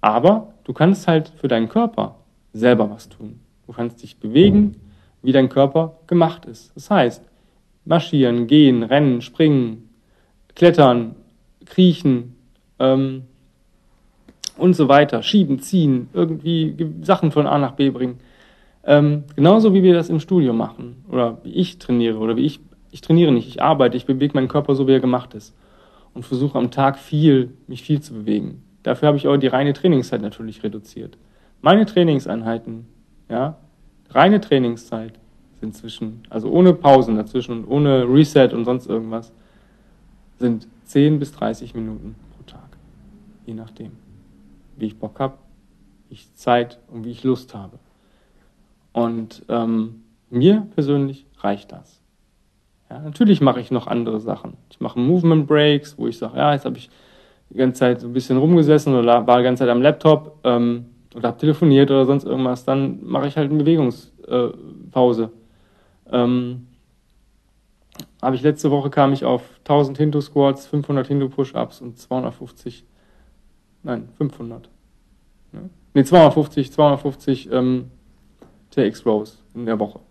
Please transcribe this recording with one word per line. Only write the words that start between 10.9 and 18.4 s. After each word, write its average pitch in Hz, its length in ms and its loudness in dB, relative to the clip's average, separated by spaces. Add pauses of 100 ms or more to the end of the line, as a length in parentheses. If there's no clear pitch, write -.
kriechen, 135 680 0 (420)
ähm, 131 460 -2 (1300)
und 180 160 2
so 151 120 2
weiter, 139 360 2
schieben, 143 380 0
ziehen, 139 520 -2
irgendwie 160 600 -4
Ge-, 156 200 -8 (100)
Sachen 160 300 0
von 147 140 0
A 143 120 -2
nach 131 140 -4
B 139 180 0
bringen. 123 280 -8 (680)